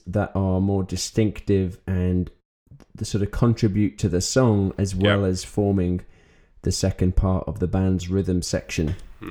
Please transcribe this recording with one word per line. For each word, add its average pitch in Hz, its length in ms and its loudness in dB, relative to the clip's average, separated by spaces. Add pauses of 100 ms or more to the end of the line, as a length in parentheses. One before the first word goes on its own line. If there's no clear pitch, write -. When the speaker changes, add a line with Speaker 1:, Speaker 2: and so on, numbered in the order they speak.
Speaker 1:
that 98 280 -2
are 95 240 2
more 98 240 0
distinctive 95 920 -2 (100)
and 90 420 0 (640)
the - 120 -8
sort 101 160 -2
of 101 100 -2
contribute 104 680 2
to 104 100 0
the 87 100 2
song 101 580 2
as 95 180 -2
Speaker 2:
Yep. 92 80 2
Speaker 1:
well 101 220 4
as 92 200 -2
forming 95 560 0 (640)
the - 80 0
second 92 440 0
part 92 320 2
of - 120 -8
the 87 80 0
band's 92 420 0
rhythm 92 320 0
section. 87 540 -4 (360)